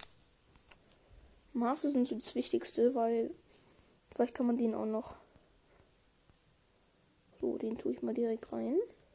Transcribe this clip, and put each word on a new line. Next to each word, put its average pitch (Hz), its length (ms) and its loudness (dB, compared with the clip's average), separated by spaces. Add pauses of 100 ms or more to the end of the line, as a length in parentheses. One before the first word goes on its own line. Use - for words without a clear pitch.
(1500)
Maße 269 360 0
sind 254 160 4
so - 80 -4
das - 220 -6
Wichtigste, 247 580 2
weil 226 400 2 (800)
vielleicht - 220 0
kann 247 120 0
man 240 120 2
den 226 180 2
auch 220 100 -2
noch. 220 300 -4 (2250)
So, 240 180 -2
den 226 200 -4
tue - 140 -2
ich 247 100 -8
mal 233 120 -2
direkt 233 380 -2
rein. 233 260 0 (360)